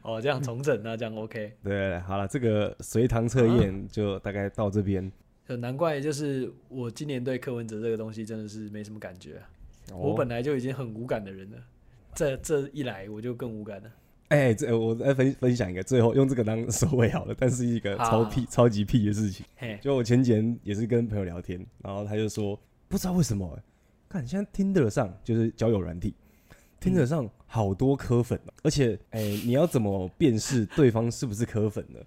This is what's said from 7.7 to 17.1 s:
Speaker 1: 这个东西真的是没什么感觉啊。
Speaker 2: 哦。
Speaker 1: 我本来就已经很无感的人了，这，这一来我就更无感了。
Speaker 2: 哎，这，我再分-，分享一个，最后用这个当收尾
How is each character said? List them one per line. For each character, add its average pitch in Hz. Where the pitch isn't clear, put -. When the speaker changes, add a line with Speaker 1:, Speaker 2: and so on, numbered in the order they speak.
Speaker 1:
这 117
个 113
东 110
西 110
真 110
的 107
是 104
没 104
什 104
么 107
感 92
觉 78
啊。 -
Speaker 2:
哦。 92
Speaker 1:
我 143
本 131
来 120
就 143
已 127
经 127
很 120
无 117
感 127
的 98
人 95
了， 117
这， 143
这 143
一 147
来 98
我 107
就 120
更 120
无 107
感 101
了。 110
Speaker 2:
哎， 135
这， 113
我 113
再 120
分-， 131
分 123
享 104
一 90
个， 92
最 123
后 117
用 135
这 131
个 120
当 113
收 -
尾 123